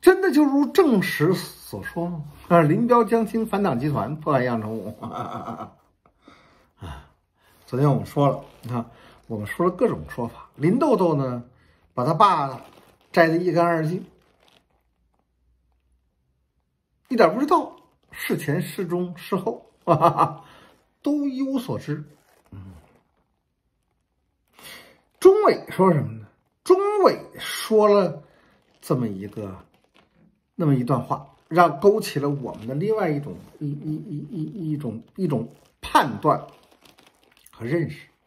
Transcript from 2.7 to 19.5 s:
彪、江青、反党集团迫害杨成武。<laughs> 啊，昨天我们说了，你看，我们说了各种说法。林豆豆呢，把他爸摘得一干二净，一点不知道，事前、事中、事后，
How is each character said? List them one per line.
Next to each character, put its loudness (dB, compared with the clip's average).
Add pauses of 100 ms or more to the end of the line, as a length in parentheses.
彪、 6
江 0
青、 -4
反 -2
党 0
集 -2
团 -4
迫 -4
害 2
杨 -2
成 -8
武。 -12
<laughs> -
啊， -12 (1900)
昨 -6
天 4
我 4
们 -2
说 2
了， -4 (180)
你 -12
看， -6 (440)
我 -8
们 -8
说 -4
了 4
各 0
种 -2
说 -8
法。 -16
林 2
豆 2
豆 2
呢， -4 (500)
把 -2
他 2
爸 2 (520)
摘 6
得 2
一 0
干 4
二 0
净， -6 (3000)
一 -4
点 6
不 -4
知 0
道， 0 (340)
事 -4
前、 -2
事 -6
中、 -4
事 -6
后， -8 (580)